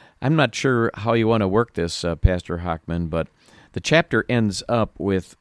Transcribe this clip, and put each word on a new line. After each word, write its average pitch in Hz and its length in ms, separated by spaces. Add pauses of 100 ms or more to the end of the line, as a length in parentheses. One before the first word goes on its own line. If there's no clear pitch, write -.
(220)
I'm 147 140
not 127 180
sure 120 400
how 113 200
you 113 140
wanna 110 200
work 107 260
this, 85 300
uh, 85 120
Pastor 92 440
Hockman, 85 500
but 80 180 (460)
the 95 80
chapter 151 460
ends 110 400
up 113 320
with, 95 420